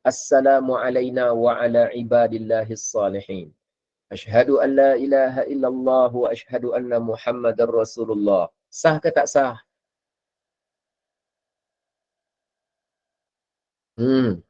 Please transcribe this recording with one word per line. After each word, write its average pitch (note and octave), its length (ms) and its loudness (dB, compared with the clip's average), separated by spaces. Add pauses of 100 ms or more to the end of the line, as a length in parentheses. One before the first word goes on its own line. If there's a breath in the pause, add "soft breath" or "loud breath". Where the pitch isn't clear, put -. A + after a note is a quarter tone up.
Assalamu C3 800 2
alayna B2 560 -2
wa A#2 240 0
ala A#2 320 2
ibadillahis A2+ 880 -2
salihin. G2 720 -6 (560)
Ashhadu A#2 560 2
an C3+ 80 0
la C3+ 240 6
ilaha C3+ 480 0
illallah B2+ 640 0
wa A#2+ 240 -2
ashhadu B2 400 -6
anna B2 240 -4
Muhammadar A#2 720 -2
Rasulullah. A2 800 0 (240)
Sah D#3 240 0
ke D#3 160 -2
tak C#3+ 160 0
sah? B2+ 320 -2 (4000)
Hmm. B2 480 0